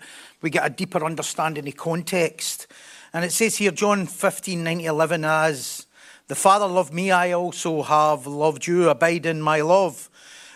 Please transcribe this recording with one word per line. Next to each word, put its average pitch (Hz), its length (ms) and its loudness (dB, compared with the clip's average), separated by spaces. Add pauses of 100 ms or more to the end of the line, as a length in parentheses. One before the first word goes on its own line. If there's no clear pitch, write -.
(440)
we 160 80 -4
get 151 120 2
a 151 60 2
deeper 175 340 -4
understanding 156 640 -4
of 135 80 -10
context. - 920 -4 (440)
And 170 140 -4
it 170 60 -4
says - 260 2
here, 202 140 2
John 202 340 0
fifteen, 185 580 -4
nine 165 140 -2
to 170 80 -8
eleven, 160 400 0
"As 156 640 -2 (400)
the 135 80 -8
Father 196 320 4
loved 180 260 0
me, 180 160 -2
I 180 220 4
also 170 500 -2
have 151 460 2
loved 147 400 -2
you. 175 220 4
Abide 165 360 2
in 160 160 -2
my 156 200 2
love. 170 460 2 (480)